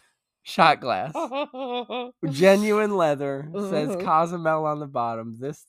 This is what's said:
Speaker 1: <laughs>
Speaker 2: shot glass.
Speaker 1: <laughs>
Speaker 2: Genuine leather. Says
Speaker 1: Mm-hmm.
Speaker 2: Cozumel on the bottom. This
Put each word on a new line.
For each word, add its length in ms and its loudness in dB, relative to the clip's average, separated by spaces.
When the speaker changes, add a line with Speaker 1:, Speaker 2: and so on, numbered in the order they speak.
Speaker 1:
<laughs> 360 -20
Speaker 2:
shot 360 4
glass. 340 -2
Speaker 1:
<laughs> 1160 -6
Speaker 2:
Genuine 680 4
leather. 560 0
Says 360 -2
Speaker 1:
Mm-hmm. 160 -4
Speaker 2:
Cozumel 600 0
on 140 -2
the 80 -10
bottom. 520 -4
This 300 -10